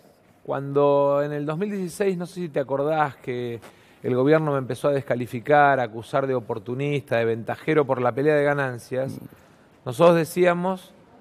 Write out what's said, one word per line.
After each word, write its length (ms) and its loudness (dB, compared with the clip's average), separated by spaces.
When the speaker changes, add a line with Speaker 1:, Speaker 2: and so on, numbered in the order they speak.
Speaker 1:
Cuando 800 2
en 80 -6
el 140 -6
dos 100 -4
mil 140 -4
dieciséis, 480 -4
no 80 -8
sé 80 -16
si 160 -8
te 100 -4
acordás 560 -2
que 420 -8
el 120 -2
gobierno 380 4
me 60 0
empezó 300 -4
a 40 2
descalificar, 880 2
a 40 -2
acusar 420 -4
de 80 0
oportunista, 800 -4
de 80 2
ventajero 640 0
por 160 -2
la 100 2
pelea 220 2
de 100 2
ganancias, 680 -4
Speaker 2:
Mm. 120 -14
Speaker 1:
nosotros 300 6
decíamos, 760 0